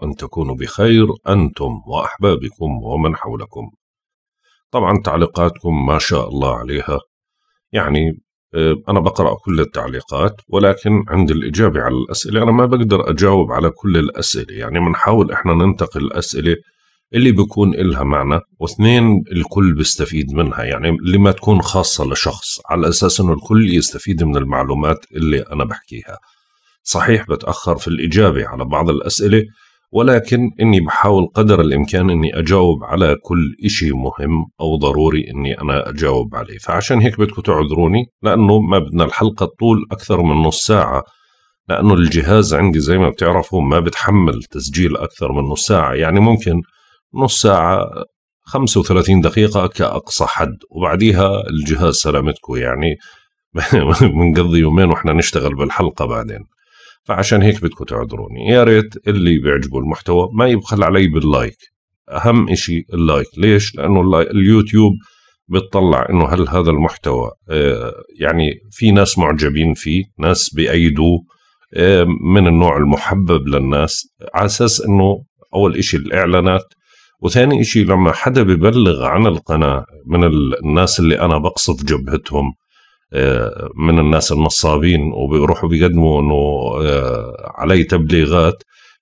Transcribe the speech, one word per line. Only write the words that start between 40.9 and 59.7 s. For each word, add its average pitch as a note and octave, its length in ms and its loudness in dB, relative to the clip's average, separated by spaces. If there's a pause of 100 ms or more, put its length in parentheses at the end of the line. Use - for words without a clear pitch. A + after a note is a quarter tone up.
لأنه G2 260 2
الجهاز E2 600 2
عندي D#2+ 260 2
زي D#2 180 0
ما F2+ 100 2
بتعرفوا F2+ 540 -2
ما D2 180 0
بتحمل E2+ 600 0
تسجيل D2+ 540 -4
أكثر D#2 360 -6
من C#2+ 100 -2
نص C#2 240 -4
ساعة، D#2+ 260 0
يعني D#2+ 280 0
ممكن G2+ 420 2 (520)
نص C3 260 -2
ساعة، F#2+ 480 2 (560)
خمسة C3+ 360 -2
وثلاثين F#2 400 2
دقيقة G2+ 460 0
كأقصى - 580 -4
حد، - 320 -4 (140)
وبعديها F#2+ 800 0
الجهاز D#2 440 0
سلامتكم، C#2+ 600 -4
يعني C2 400 -4 (580)
<laughs> E2 220 -2 (260)
بنقضي E2+ 560 2
يومين E2 320 4
وإحنا D#2+ 220 0
نشتغل C#2+ 420 -2
بالحلقة C#2+ 520 -4
بعدين. A2 340 -8 (640)
فعشان G2+ 380 0
هيك G#2+ 200 2
بدكم - 220 -6
تعذروني. A2+ 640 -8
يا A#2+ 160 6
ريت G#2+ 440 2
اللي F2 300 2
بيعجبه C#2 400 -2